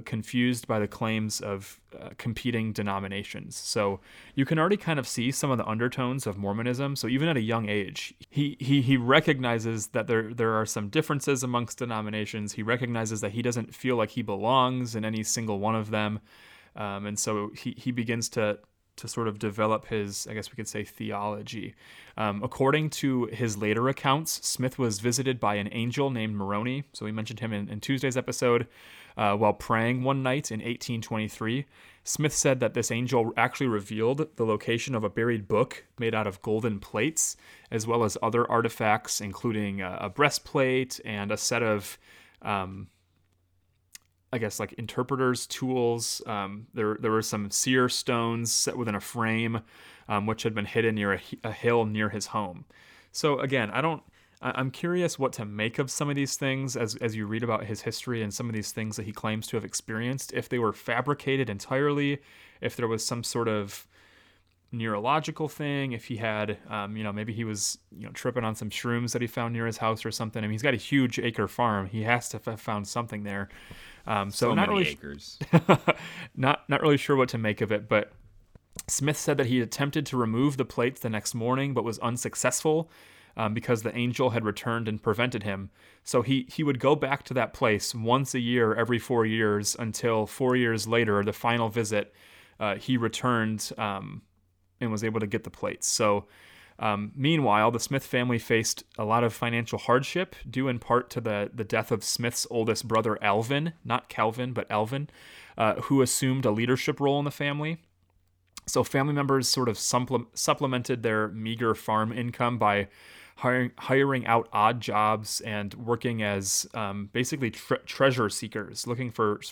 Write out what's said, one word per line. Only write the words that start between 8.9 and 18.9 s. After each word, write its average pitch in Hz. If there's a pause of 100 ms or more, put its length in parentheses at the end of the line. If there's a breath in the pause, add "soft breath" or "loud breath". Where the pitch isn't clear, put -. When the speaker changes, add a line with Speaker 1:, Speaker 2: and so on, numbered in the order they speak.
Speaker 1:
recognizes 120
that 110
there, 113
there 113
are 110
some 107
differences 139
amongst 120
denominations. 107
He 110
recognizes 113
that 101
he 117
doesn't 120
feel 127
like 107
he 123
belongs 120
in 107
any 110
single 107
one 107
of 107
them. 107 (540 loud breath)
Um, 101
and 104
so 107
he, -
he -
begins 117
to, 104 (380)